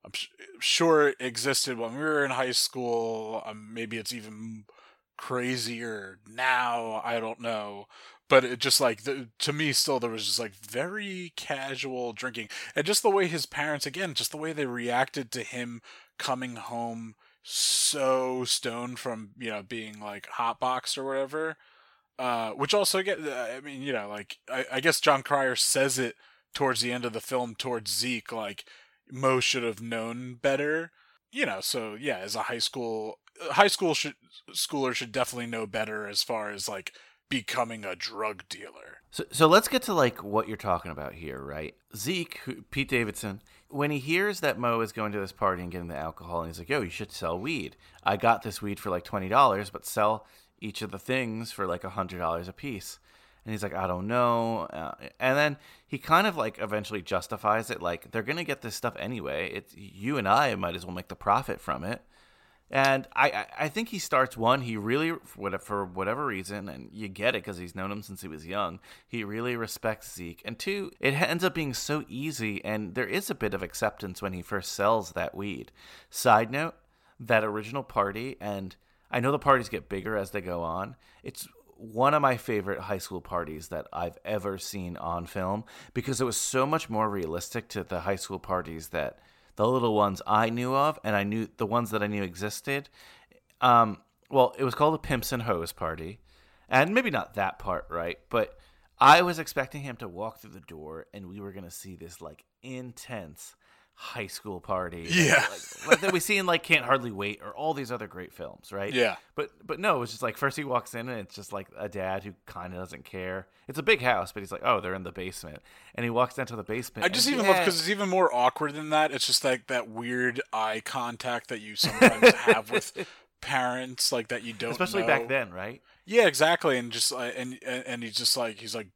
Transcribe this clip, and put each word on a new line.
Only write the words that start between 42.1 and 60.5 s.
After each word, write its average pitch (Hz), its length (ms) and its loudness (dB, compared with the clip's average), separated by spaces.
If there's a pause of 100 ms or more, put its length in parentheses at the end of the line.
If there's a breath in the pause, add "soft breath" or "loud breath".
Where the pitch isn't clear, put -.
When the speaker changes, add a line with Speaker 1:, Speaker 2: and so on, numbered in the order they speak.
Speaker 2:
who, 123 260 -10
Pete 135 180 -2
Davidson, 107 540 -2 (260 soft breath)
when 147 220 -2
he 151 80 -2
hears 175 420 0
that 139 200 0
Mo 117 200 2
is 110 120 -2
going 107 200 -4
to 104 80 -2
this 98 120 -6
party 95 300 0
and 87 100 -8
getting 87 160 -6
the 80 80 -6
alcohol, 82 440 -6
and 82 80 -6
he's 82 120 -12
like, 85 80 -12
"Yo, 139 140 0
you 92 60 -2
should 95 240 -8
sell 85 260 -4
weed. 117 380 -6 (280 loud breath)
I 101 120 4
got 113 260 4
this 107 200 -6
weed 101 180 -4
for, 104 100 -6
like, 90 140 0
twenty 95 240 -4
dollars, 104 420 6
but - 140 -10
sell 107 400 2 (360 soft breath)
each 107 220 -8
of 98 100 -6
the 95 80 -10
things 117 500 -2
for, 101 160 -4
like, 90 160 -2
a 95 80 -6
hundred 92 280 -6
dollars 85 280 -2
a 92 60 -10
piece." - 480 -10 (440 soft breath)
And 113 80 -8
he's 104 120 -4
like, 101 100 -6
"I 92 140 0
don't 90 180 -2
know." 117 540 2 (120)
Uh, 78 220 -8 (240)
and 127 180 2
then 147 200 2 (280 loud breath)
he - 140 -8
kind 180 300 4
of, 180 80 -2
like, 113 240 -4
eventually 104 420 -2
justifies 107 680 0
it, - 120 -4
like, 87 300 -2
"They're 113 100 0
gonna 151 220 -4
get 143 180 -4
this 110 140 -8
stuff - 240 -2
anyway. 85 500 -4
It's, - 260 -10
you 101 400 -4
and 104 120 0
I 120 260 6